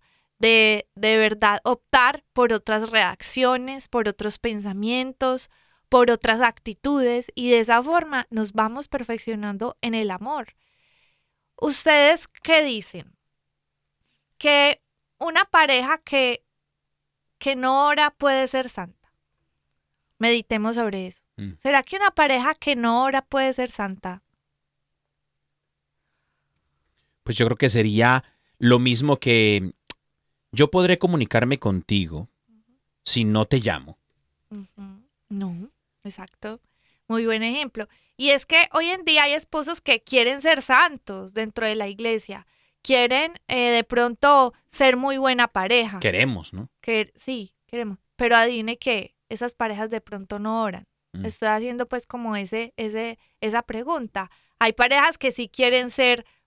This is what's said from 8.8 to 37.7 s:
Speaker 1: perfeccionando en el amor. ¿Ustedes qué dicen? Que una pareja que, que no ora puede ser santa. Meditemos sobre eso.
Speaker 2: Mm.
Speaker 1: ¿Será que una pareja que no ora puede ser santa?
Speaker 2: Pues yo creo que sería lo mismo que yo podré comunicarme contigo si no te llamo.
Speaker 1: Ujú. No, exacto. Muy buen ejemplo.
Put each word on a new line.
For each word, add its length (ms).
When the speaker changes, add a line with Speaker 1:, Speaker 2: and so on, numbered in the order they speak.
Speaker 1:
perfeccionando 920
en 140
el 160
amor. 360
¿Ustedes 720
qué 360
dicen? 520
Que 440
una 260
pareja 540
que, 440
que 180
no 320
ora 240
puede 360
ser 220
santa. 440
Meditemos 560
sobre 320
eso. 160
Speaker 2:
Mm. 200
Speaker 1:
¿Será 260
que 120
una 160
pareja 440
que 200
no 280
ora 200
puede 300
ser 160
santa? 540
Speaker 2:
Pues 140
yo 80
creo 120
que 120
sería 540
lo 220
mismo 380
que 560
yo 180
podré 300
comunicarme 600
contigo 720
si 180
no 220
te 140
llamo. 380
Speaker 1:
Ujú. 540
No, 400
exacto. 560
Muy 180
buen 180
ejemplo. 440